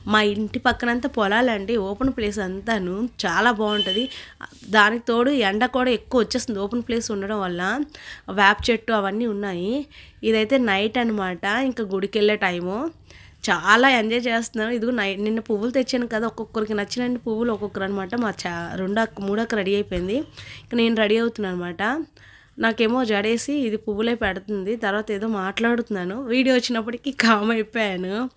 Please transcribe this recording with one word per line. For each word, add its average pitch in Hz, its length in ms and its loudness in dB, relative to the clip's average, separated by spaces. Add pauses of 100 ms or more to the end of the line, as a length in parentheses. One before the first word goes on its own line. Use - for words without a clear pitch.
మా 214 140 4
ఇంటి 208 380 0
పక్కనంతా 240 500 0
పొలాలండి, 220 680 2
ఓపెన్ 208 400 -2
ప్లేస్ 208 220 -2
అంతాను, 196 720 -2 (160)
చాలా 190 260 4
బాగుంటది. 208 580 0 (600)
దానికి 214 380 4
తోడు 240 220 2
ఎండ 220 360 2
కూడా 254 240 0
ఎక్కువ 240 320 2
వచ్చేస్తుంది - 380 -2
ఓపెన్ 214 280 -4
ప్లేస్ 233 240 -2
ఉండడం 202 300 -4
వల్ల. 185 420 -2 (480)
వేప 202 260 6 (120)
చెట్టు 226 240 0
అవన్నీ 208 320 0
ఉన్నాయి. 202 600 -4 (380)
ఇదైతే 220 340 2
నైట్ 214 400 2
అనమాట, 202 480 -2
ఇంకా 233 380 -2
గుడికి 196 340 -2
వెళ్ళే 208 180 4
టైము. 196 560 -2 (500)
చాలా 208 480 6
ఎంజాయ్ 233 380 2
చేస్తున్నాం. 226 420 0
ఇదిగో 240 220 0
నై-, 202 320 0
నిన్న 220 160 0
పువ్వులు 220 320 -2
తెచ్చాను 247 360 0
కదా, 226 200 -2
ఒక్కొక్కరికి 220 460 -4
నచ్చినన్ని 240 440 -2
పువ్వులు 233 340 -2
ఒక్కొక్కరు 202 320 -4
అనమాట. 190 320 -4
మా 226 180 0 (140)
చా-, 170 280 -6
రెండు 190 240 -2
అక్క, 220 220 -2
మూడు 202 200 -2
అక్క 233 140 -2
రెడీ 196 180 0
అయిపోయింది, 196 420 -2
ఇంకా - 600 -8
నేను 233 200 4
రెడీ 214 220 4
అవుతున్నాను 226 380 -2
అనమాట. 175 280 -6 (760)
నాకేమో 226 460 2
జడేసి 220 480 0
ఇది 240 240 -2
పువ్వులే 220 380 -2
పెడుతుంది, 196 600 -4
తర్వాత 214 360 -2
ఏదో 202 160 -4
మాట్లాడుతున్నాను. 214 960 -2
వీడియో 254 320 2
వచ్చినప్పటికీ 233 560 -2
కామ్ 226 400 2
అయిపోయాను. 214 840 -2